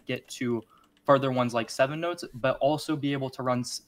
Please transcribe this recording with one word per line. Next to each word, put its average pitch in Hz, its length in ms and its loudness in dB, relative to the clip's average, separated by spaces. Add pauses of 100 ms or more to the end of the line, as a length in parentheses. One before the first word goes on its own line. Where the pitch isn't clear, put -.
get - 240 -6
to 120 340 -2 (440)
further 135 260 6
ones 123 220 2
like 113 160 0
seven 143 300 0
notes, 170 220 -4 (120)
but 127 240 0
also 151 380 2
be 143 180 -2
able 135 160 -2
to - 120 -10
run 123 180 2
s-, - 280 -6